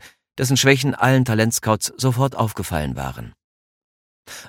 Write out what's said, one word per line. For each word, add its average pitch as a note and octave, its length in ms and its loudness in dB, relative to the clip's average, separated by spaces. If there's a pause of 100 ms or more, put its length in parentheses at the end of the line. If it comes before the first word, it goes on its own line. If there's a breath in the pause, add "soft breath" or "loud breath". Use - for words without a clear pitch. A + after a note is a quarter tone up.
(380 loud breath)
dessen C3+ 180 0
Schwächen C3+ 400 2
allen B2+ 300 4
Talentscouts A2 720 0
sofort B2+ 380 0
aufgefallen E2+ 600 -2
waren. A#1+ 380 -10 (1160 loud breath)